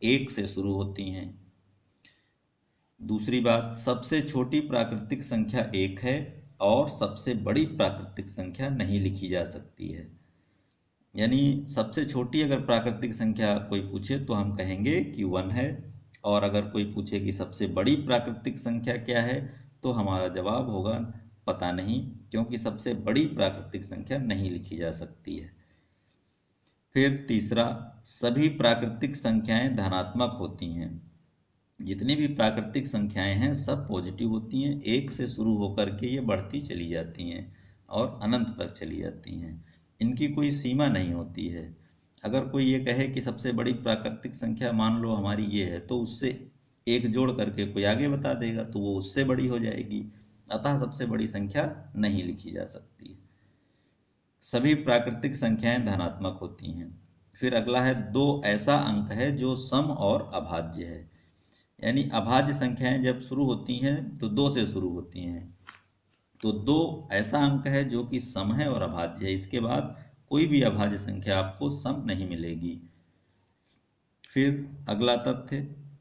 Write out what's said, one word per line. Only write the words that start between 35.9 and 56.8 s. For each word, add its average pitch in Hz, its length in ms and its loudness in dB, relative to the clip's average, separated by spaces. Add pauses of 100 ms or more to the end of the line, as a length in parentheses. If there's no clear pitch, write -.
ये 131 140 0
बढ़ती 104 400 -2
चली 85 280 -6
जाती 85 400 -6
हैं - 260 -10 (340)
और 107 340 -2
अनंत 117 360 0
तक 90 120 -6
चली 82 260 -8
जाती 85 420 -8
हैं। 82 260 -12 (360)
इनकी 127 260 2
कोई 147 240 0
सीमा 139 360 2
नहीं 92 260 2
होती 87 340 -6
है। 82 300 -8 (460)
अगर 127 220 0
कोई 135 200 2
ये 131 140 4
कहे 131 280 2
कि 131 140 -4
सबसे 123 300 -4
बड़ी 117 220 0
प्राकृतिक 113 600 -2
संख्या 117 360 -2
मान 113 260 4
लो 117 140 0
हमारी 104 320 0
ये 101 220 0
है, 85 140 -4
तो 123 200 -2
उससे 127 520 -4 (360)
एक 120 240 4
जोड़ 127 200 4
करके 104 360 0
कोई 101 160 0
आगे 117 240 4
बता 139 260 0
देगा, 113 300 -2
तो 110 160 -6
वो 101 180 0
उससे 135 260 0
बड़ी 127 240 2
हो 120 120 0
जाएगी। 107 540 -4 (380)
अतः 143 280 0
सबसे - 260 -4
बड़ी 110 220 0
संख्या - 680 -4
नहीं 104 280 2
लिखी - 280 -8
जा 87 140 -6
सकती। - 540 -16 (1200)
सभी 139 340 4
प्राकृतिक 123 600 2
संख्याएं 117 500 2
धनात्मक 95 560 -2
होती 90 300 -10
हैं। 85 300 -12 (340)